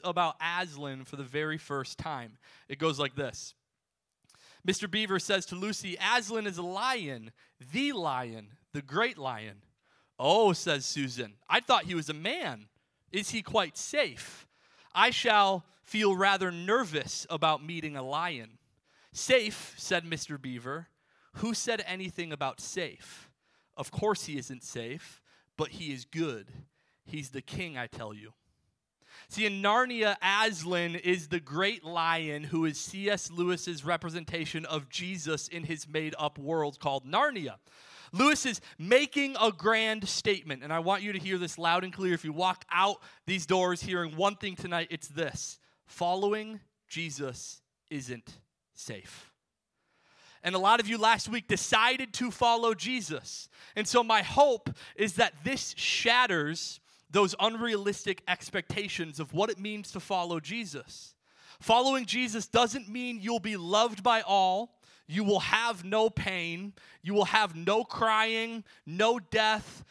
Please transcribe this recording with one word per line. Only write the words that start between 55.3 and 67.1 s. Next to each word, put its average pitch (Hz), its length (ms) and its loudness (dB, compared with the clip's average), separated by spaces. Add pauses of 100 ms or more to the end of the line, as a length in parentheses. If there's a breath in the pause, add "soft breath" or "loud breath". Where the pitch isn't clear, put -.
this 254 320 -4
shatters 196 1040 2 (300 soft breath)
those 185 300 6
unrealistic 208 880 0
expectations 180 880 -4
of 147 140 -8
what 202 180 2
it 185 80 -4
means 208 340 -8
to 190 80 -8
follow 175 420 -2
Jesus. 156 720 -10 (460 loud breath)
Following 254 440 4
Jesus 226 420 -2
doesn't 233 420 2
mean 240 320 -6
you'll 233 180 0
be 196 160 -4
loved 202 480 2
by 226 200 6
all. 196 540 2 (300 soft breath)
You 175 160 0
will 196 160 6
have 220 460 2
no 220 240 4
pain. 185 640 -4 (280 loud breath)
You 180 120 -2